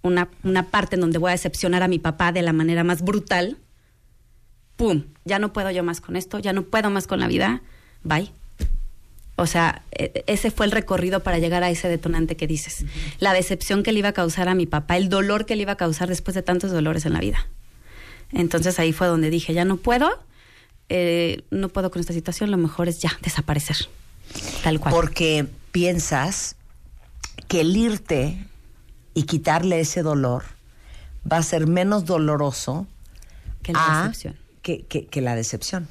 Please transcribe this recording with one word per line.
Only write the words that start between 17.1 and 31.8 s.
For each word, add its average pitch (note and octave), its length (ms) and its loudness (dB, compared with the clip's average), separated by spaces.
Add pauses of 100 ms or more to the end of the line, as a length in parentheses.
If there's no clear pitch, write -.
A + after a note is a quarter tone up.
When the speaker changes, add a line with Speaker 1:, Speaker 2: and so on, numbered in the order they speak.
Speaker 1:
la D#3+ 60 0
vida. - 280 2 (840)
Entonces E3+ 480 0
ahí D#3+ 140 4
fue F3+ 140 2
donde D#3+ 220 2
dije, E3 240 -2
"Ya F3 100 2
no F#3+ 140 2
puedo, B3 320 2 (800)
eh, E3+ 640 0
no G3 180 -2
puedo F#3 220 -2
con F3 80 -6
esta E3+ 140 -4
situación, F3 380 -2
lo F#3+ 60 2
mejor E3+ 320 0
es E3 100 -6
ya D#3+ 120 -2 (100)
desaparecer". D3 560 -2 (840)
Tal D#3 160 2
cual. C#3+ 140 2
Speaker 3:
Porque D#3 520 2 (260)
piensas F3 840 0 (920)
que E3+ 140 2
el E3+ 160 4
irte F3 600 0 (760)
y D#3 100 2
quitarle E3 560 2
ese E3 220 0
dolor C3+ 420 0 (880)
va D#3+ 60 4
a E3 60 2
ser D#3 240 0
menos F#3 380 2